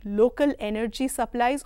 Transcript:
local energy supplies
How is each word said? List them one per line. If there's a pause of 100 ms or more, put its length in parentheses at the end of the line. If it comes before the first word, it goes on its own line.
local
energy
supplies